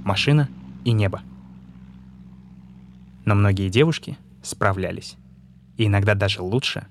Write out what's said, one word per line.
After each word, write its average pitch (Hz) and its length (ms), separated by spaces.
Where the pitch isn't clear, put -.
машина 139 460
и 123 60
небо. 104 300
Но 104 100
многие 98 340
девушки 147 480
справлялись. 92 760
И 113 80
иногда 101 300
даже 98 260
лучше 101 500